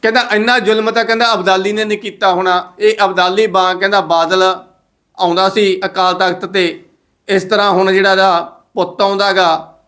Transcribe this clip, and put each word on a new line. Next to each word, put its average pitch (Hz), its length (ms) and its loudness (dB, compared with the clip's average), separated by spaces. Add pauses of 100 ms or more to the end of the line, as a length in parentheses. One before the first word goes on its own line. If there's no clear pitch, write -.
ਕਹਿੰਦਾ, 220 320 0
ਇੰਨਾ 233 260 0
ਜ਼ੁਲਮ 220 320 0
ਤਾਂ, 226 140 0
ਕਹਿੰਦਾ, 226 280 0
ਅਬਦਾਲੀ 190 380 0
ਨੇ 214 140 -4
ਨਹੀਂ 208 120 -4
ਕੀਤਾ 202 360 -2
ਹੋਣਾ। 180 460 -2
ਇਹ 214 260 2
ਅਬਦਾਲੀ 185 420 0
ਵਾਂਗ, 185 320 0
ਕਹਿੰਦਾ, 196 220 0
ਬਾਦਲ 170 420 0 (720)
ਆਉਂਦਾ 185 320 0
ਸੀ 190 360 0
ਅਕਾਲ 185 280 0
ਤਖਤ 180 320 -2
ਤੇ, 180 400 -4 (420)
ਇਸ 190 160 0
ਤਰ੍ਹਾਂ 202 280 0
ਹੁਣ 190 200 2
ਜਿਹੜਾ 196 200 2
ਇਹਦਾ 190 500 0 (120)
ਪੁੱਤ 180 280 -4
ਆਉਂਦਾ 196 320 0
ਗਾ। 175 540 -2